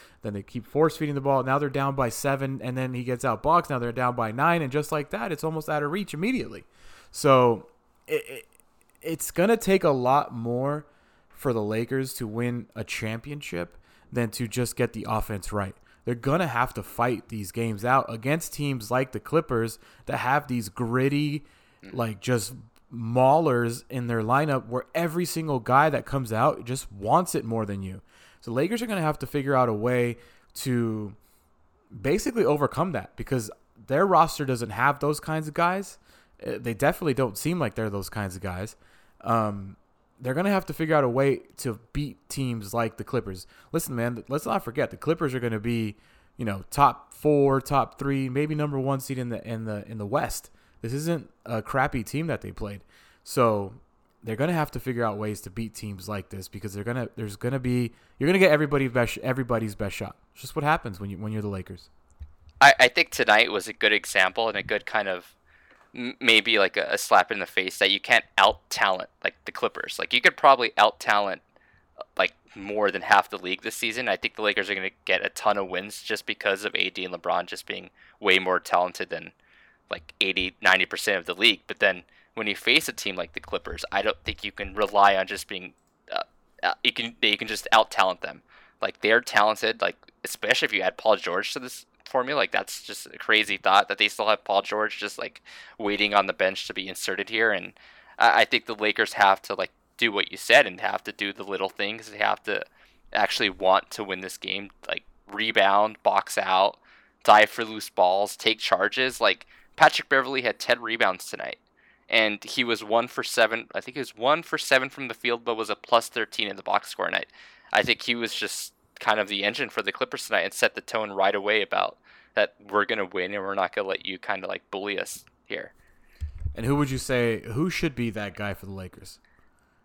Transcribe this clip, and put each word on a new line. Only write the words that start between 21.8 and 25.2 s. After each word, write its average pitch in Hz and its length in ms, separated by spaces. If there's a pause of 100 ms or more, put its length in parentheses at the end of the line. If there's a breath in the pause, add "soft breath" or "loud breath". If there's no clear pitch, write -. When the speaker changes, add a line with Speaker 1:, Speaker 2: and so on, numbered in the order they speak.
Speaker 2:
Mm. 98 100
Speaker 1:
like, 110 280
just 123 340 (380)
maulers 120 960
in 123 180
their 117 140
lineup 131 460
where 123 260
every 170 320